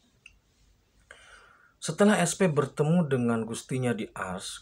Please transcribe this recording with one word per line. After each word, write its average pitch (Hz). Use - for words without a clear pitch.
Setelah 202
S 170
P 190
bertemu 151
dengan 117
gustinya 120
di 104
ars, 92